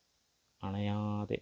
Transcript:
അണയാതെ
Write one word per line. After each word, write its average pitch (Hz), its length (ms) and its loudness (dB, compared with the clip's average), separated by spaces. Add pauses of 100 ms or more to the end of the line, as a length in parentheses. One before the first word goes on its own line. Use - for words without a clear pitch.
(600)
അണയാതെ 104 800 0